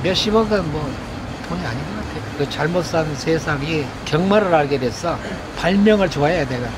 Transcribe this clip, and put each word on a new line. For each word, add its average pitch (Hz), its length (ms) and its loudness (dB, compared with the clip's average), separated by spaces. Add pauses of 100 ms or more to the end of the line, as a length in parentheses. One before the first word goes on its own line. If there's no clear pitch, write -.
몇십억은 208 680 2
뭐 147 180 -4 (580)
돈이 180 180 -4
아닌 120 140 -4
것 151 160 -8
같아요. - 280 -8 (140)
그 139 120 -2
잘못 165 360 0
산 156 300 -2
세상이 156 720 -2 (200)
경마를 190 480 4
알게 143 260 4
됐어. 127 380 -2 (400)
발명을 202 520 6
좋아해야 147 380 2
내가. 123 200 -4 (100)